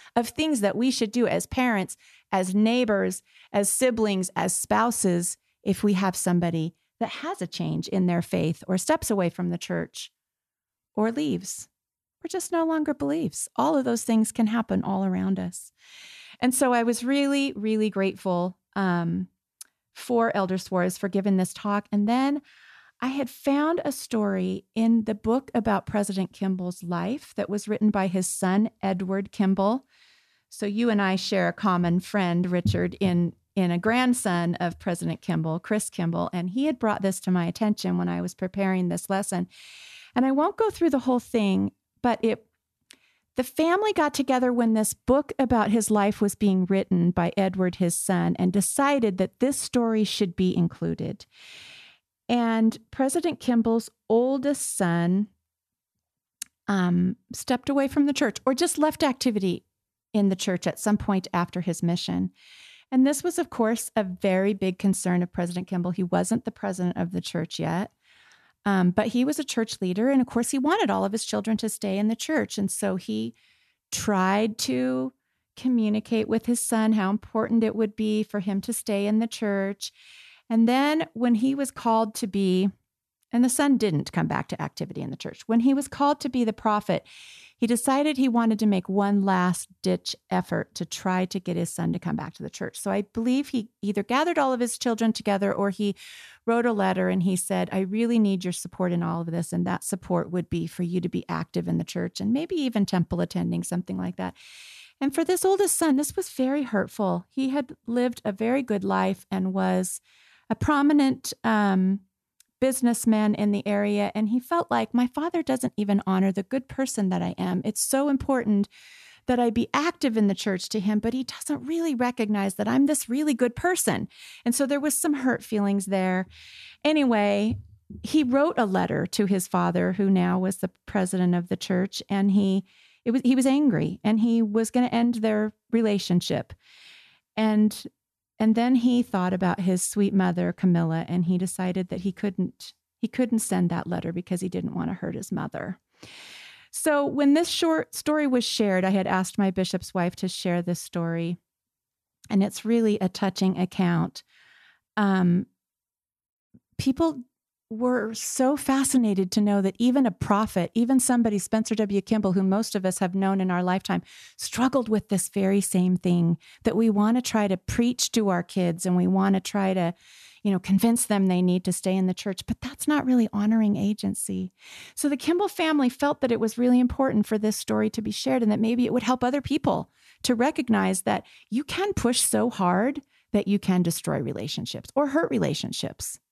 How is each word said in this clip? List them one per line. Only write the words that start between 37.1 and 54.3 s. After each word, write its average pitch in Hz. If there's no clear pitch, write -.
to -
my 180
attention 180
when 175
I 175
was 180
preparing 185
this 170
lesson. 190
And 247
I 262
won't 302
go 440
through 339
the 262
whole 247
thing, 202
but 233
it, 220
the 254
family 359
got 302
together 254
when 233
this 214
book 285
about 233
his 220
life 208
was 202
being 190
written 185
by 170
Edward, 185
his 170
son, 175
and 185
decided 226
that -
this 269
story 226
should 196
be 185
included. 170
And 226
President 302
Kimball's 233
oldest 262